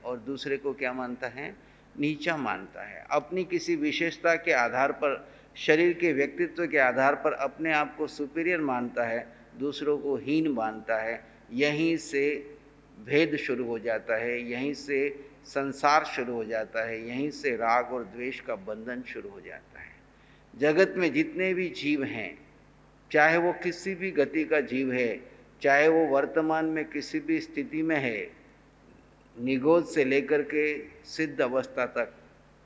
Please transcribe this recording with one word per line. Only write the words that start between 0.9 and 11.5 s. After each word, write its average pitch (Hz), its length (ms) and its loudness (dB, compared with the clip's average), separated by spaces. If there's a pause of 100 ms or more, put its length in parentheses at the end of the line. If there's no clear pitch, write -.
मानता 123 360 -6
है? 139 280 -12 (440)
नीचा 151 360 -2
मानता 98 480 -6
है। 101 260 -16
अपनी 160 340 0
किसी 170 320 -2
विशेषता 160 580 0
के 165 180 0
आधार 127 400 4
पर, 143 360 -2 (280)
शरीर 170 360 6
के 170 200 2
व्यक्तित्व 147 540 -2
के 147 120 2
आधार 131 360 6
पर 143 180 0
अपने 151 400 -2
आप 147 240 0
को 156 100 -4
superior 160 540 -2
मानता 123 440 -2
है, 117 240 -4 (300)
दूसरों 143 400 0
को 139 180 -2
हीन 151 320 0
मानता 110 540 -2
है। 113 220 -6 (280)